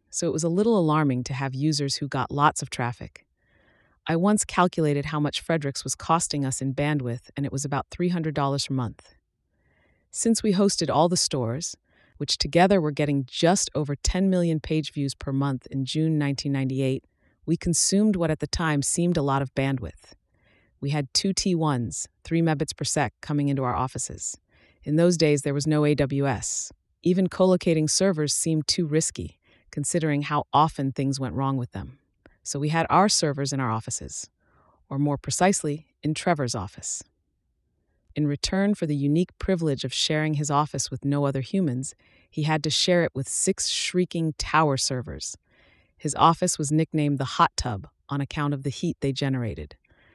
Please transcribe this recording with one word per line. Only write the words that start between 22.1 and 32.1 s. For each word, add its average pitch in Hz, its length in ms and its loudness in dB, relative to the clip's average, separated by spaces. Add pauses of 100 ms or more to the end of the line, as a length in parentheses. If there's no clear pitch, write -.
three 165 160 0
megabits 156 360 0
per - 80 -6
sec, 135 360 -2
coming 147 280 -2
into 135 160 0
our 123 100 -2
offices. - 640 -6 (460)
In 147 120 0
those 175 220 4
days, 147 240 4
there 139 120 -2
was 143 120 -2
no 151 180 2
A 147 100 4
W 139 320 0
S. - 460 -4 (300)
Even 180 260 4
co-locating 175 600 2
servers 156 440 2
seemed 160 340 0
too 170 200 0
risky, - 520 -2 (320)
considering 147 520 0
how 147 280 -2
often 139 420 2
things 135 280 -2
went 123 140 -6
wrong 135 240 0
with 123 140 -6
them. 127 260 -12 (440)